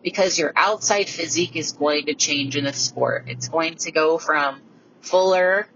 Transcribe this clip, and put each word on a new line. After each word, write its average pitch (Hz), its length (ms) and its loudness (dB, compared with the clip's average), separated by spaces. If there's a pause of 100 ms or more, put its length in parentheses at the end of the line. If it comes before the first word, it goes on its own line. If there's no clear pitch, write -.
because 180 380 0
your 156 160 0
outside 202 540 2
physique 165 480 -4
is 156 160 -6
going 147 320 0
to 147 100 -2
change 143 400 -2
in 143 80 0
the 139 100 -4
sport. - 540 -2
It's - 220 -10
going 165 260 -2
to 165 160 -8
go 160 260 2
from 143 440 -2 (400)
fuller 185 760 2